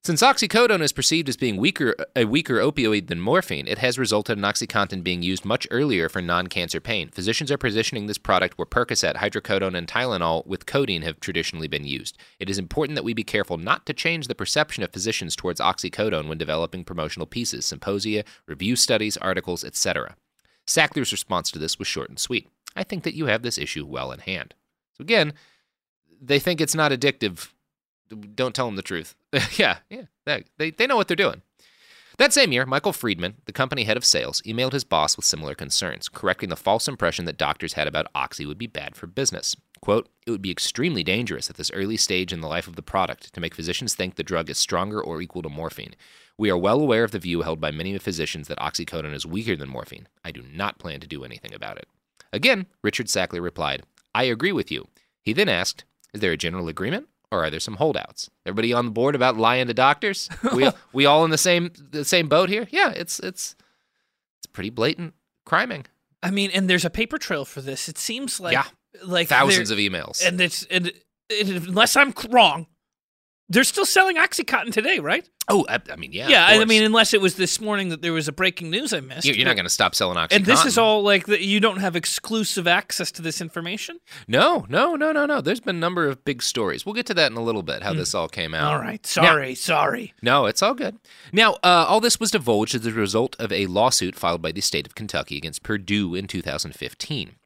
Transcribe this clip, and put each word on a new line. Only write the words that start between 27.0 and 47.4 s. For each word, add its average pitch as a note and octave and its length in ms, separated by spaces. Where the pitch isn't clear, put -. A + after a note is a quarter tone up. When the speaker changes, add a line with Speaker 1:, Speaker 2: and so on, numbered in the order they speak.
Speaker 1:
Don't B2+ 180
tell B2+ 140
them G#2+ 80
the F#2+ 80
truth. E2+ 320
<laughs> - 240
Yeah, C3 200
yeah. A#3 140
They, C#3+ 180
they, D#3+ 140
they A3+ 160
know C4+ 80
what G3+ 120
they're F3 80
doing. F3 260
That C4+ 160
same B3+ 200
year, B2+ 120
Michael C#3+ 280
Friedman, F#2+ 420
the - 60
company C3 320
head G#2+ 140
of B2 80
sales, C2+ 380
emailed A#2+ 300
his C#3+ 120
boss D#2 320
with - 80
similar D2+ 300
concerns, C#2+ 520
correcting F#2 420
the E2 60
false G#2 320
impression F2+ 380
that D#2 120
doctors D2+ 360
had D2+ 140
about D2+ 280
Oxy C#2 300
would D2 120
be A#2 100
bad - 280
for E2+ 120
business. - 480
Quote, G#2+ 260
"It A#2 60
would G2 100
be F#2+ 100
extremely B2 520
dangerous F#2+ 460
at - 80
this - 140
early G2+ 260
stage F#2 340
in F2 100
the D#2+ 60
life E2 200
of E2+ 100
the D#2+ 40
product - 520
to F2 80
make E2+ 140
physicians F2 380
think F#2 220
the D#2+ 80
drug E2 260
is D#2+ 80
stronger G2 440
or E2 200
equal F2+ 200
to D#2+ 80
morphine. D#2+ 460
We G#2 120
are F2+ 80
well G2+ 220
aware A#2 240
of A2 80
the G2+ 80
view E2+ 220